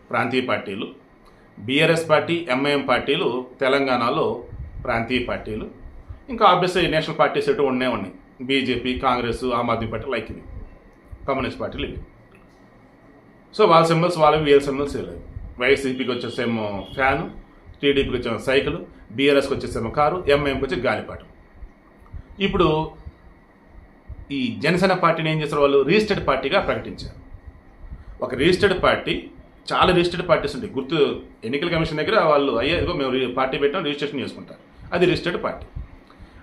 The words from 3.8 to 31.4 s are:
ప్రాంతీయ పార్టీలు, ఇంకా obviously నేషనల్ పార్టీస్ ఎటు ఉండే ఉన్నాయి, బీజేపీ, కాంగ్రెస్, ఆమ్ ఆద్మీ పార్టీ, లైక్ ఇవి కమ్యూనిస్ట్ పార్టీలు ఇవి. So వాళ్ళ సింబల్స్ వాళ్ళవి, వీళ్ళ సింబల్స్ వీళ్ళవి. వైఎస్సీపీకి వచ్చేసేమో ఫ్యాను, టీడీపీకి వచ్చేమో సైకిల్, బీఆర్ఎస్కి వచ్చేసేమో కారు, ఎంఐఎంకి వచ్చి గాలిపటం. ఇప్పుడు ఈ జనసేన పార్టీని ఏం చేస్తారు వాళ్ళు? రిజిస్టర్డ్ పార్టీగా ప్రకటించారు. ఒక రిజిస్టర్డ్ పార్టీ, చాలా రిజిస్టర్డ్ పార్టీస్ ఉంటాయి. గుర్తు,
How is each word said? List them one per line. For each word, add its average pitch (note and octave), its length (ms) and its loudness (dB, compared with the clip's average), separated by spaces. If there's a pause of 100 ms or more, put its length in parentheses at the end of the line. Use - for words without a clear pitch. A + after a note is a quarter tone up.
ప్రాంతీయ A#2 420 -2
పార్టీలు, G#2+ 420 -8 (640)
ఇంకా G3+ 300 4
obviously F3 320 2
నేషనల్ D#3 280 0
పార్టీస్ C#3+ 300 2
ఎటు C#3 120 2
ఉండే B2+ 260 2
ఉన్నాయి, G2+ 260 -4 (280)
బీజేపీ, B2+ 580 0
కాంగ్రెస్, B2 460 0
ఆమ్ A#2+ 240 0
ఆద్మీ A2 180 -2
పార్టీ, A2 240 -6
లైక్ A2+ 200 -4
ఇవి - 100 -14 (840)
కమ్యూనిస్ట్ B2+ 340 -4
పార్టీలు G#2 240 -6
ఇవి. - 120 -10 (1600)
So G#3 80 8
వాళ్ళ E3 200 6
సింబల్స్ E3 300 2
వాళ్ళవి, D#3 260 6
వీళ్ళ C#3+ 180 8
సింబల్స్ C#3 340 -4
వీళ్ళవి. F2 240 -10 (400)
వైఎస్సీపీకి B2+ 520 2
వచ్చేసేమో A2+ 840 -4
ఫ్యాను, C#3+ 380 0 (500)
టీడీపీకి C3+ 340 2
వచ్చేమో A2+ 240 -4
సైకిల్, C#3 380 0 (340)
బీఆర్ఎస్కి C#3 420 2
వచ్చేసేమో A2+ 360 -4
కారు, D#3 380 0
ఎంఐఎంకి C#3 380 2
వచ్చి B2+ 160 -4
గాలిపటం. G#2 440 -4 (1120)
ఇప్పుడు E3 520 2 (1400)
ఈ B2+ 280 -4
జనసేన F3+ 340 2
పార్టీని D#3+ 380 2
ఏం D#3 100 -2
చేస్తారు D3 200 -2
వాళ్ళు? C#3 200 6
రిజిస్టర్డ్ F3 460 2
పార్టీగా C#3+ 320 2
ప్రకటించారు. - 560 -4 (1080)
ఒక B2+ 100 -6
రిజిస్టర్డ్ F3+ 500 2
పార్టీ, B2+ 460 0 (440)
చాలా E3+ 200 4
రిజిస్టర్డ్ F3 360 0
పార్టీస్ C#3 260 2
ఉంటాయి. G#2 180 -8
గుర్తు, C3 480 0 (240)